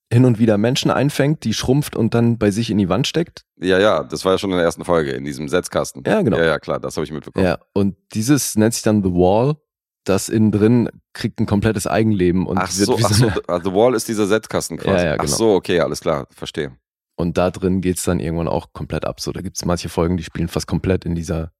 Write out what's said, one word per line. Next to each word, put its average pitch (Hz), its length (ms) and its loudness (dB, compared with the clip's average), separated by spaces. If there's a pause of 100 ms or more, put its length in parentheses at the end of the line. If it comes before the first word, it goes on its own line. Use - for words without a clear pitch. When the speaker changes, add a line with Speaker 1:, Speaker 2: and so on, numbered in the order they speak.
(120)
Speaker 1:
hin 120 120 6
und 120 140 4
wieder 110 200 4
Menschen 127 320 0
einfängt, 147 540 0
die 110 100 -2
schrumpft - 420 0
und 113 180 0
dann 117 240 2
bei 104 140 2
sich 113 180 -2
in 101 80 0
die 98 100 2
Wand 95 180 0
steckt? - 380 -6 (120)
Speaker 2:
Ja, 92 240 2
ja, 95 240 2
das 71 200 -8
war 95 80 4
ja 92 60 2
schon 101 120 -4
in 92 60 0
der 87 80 2
ersten 82 200 -2
Folge, 80 280 0
in 65 120 -6
diesem 71 240 -6
Setzkasten. 73 580 -4
Speaker 1:
Ja, 202 160 2
genau. 104 140 2
Speaker 2:
Ja, 82 80 2
ja, 78 160 2
klar, 71 180 -6
das 67 180 -8
habe 80 80 -2
ich 73 60 -10
mitbekommen. 78 340 -4
Speaker 1:
Ja, 90 140 0 (140)
und 98 240 0 (160)
dieses 120 440 0
nennt 110 180 2
sich - 100 -6
dann 107 180 2
The 95 80 2
Wall, 101 460 2 (480)
das 95 240 0
innen 110 240 2
drin 110 360 4 (260)
kriegt - 260 -6
ein 110 60 -2
komplettes 101 400 0
Eigenleben 101 600 2
und - 120 -2
Speaker 2:
Ach 92 180 -2
Speaker 1:
wird 101 100 2
Speaker 2:
so, 117 120 0
Speaker 1:
wie 113 60 2
Speaker 2:
ach - 40 4
Speaker 1:
so 104 60 2
Speaker 2:
so, 117 120 4
Speaker 1:
eine - 220 -4
Speaker 2:
ah, 87 160 -2
The 95 80 -2
Wall 117 220 4
ist 110 120 -4
dieser 107 200 0
Setzkasten 92 500 -2
quasi. 87 280 0
Speaker 1:
Ja, 78 80 0
ja, - 60 0
Speaker 2:
Ach 85 60 -2
Speaker 1:
genau. 71 120 -2
Speaker 2:
so, 110 180 4
okay, 87 260 0
alles 73 200 -2
klar, 73 300 -4
verstehe. - 480 -10 (380)
Speaker 1:
Und 85 220 -2
da 90 120 4
drin 95 300 -2
geht's 90 240 -2
dann 87 160 0
irgendwann 82 280 -4
auch - 240 -6
komplett 78 340 -8
ab. - 140 -8
So, - 120 -8
da - 80 -10
gibt's 90 240 -10
manche 85 240 -4
Folgen, 87 280 0
die 78 80 -4
spielen - 240 -6
fast - 180 -6
komplett 90 400 -2
in 85 80 -4
dieser, 82 460 -6